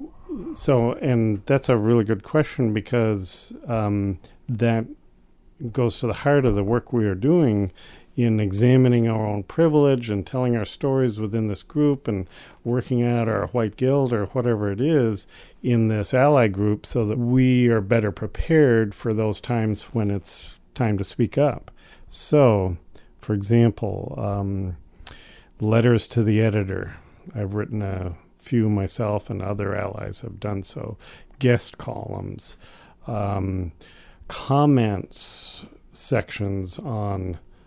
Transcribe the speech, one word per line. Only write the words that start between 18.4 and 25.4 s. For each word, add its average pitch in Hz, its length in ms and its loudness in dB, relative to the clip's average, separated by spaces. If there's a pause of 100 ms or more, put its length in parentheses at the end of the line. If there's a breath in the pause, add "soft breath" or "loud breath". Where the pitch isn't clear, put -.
for 117 180 -4
those 107 280 -2
times 110 440 -2 (100)
when 104 160 0
it's - 480 -6 (160)
time 107 240 0
to 98 60 -2
speak - 340 -2
up. 139 320 0 (360 soft breath)
So 104 720 2 (460 soft breath)
for 110 120 -2
example, 104 840 2
um, 98 580 -4 (840 loud breath)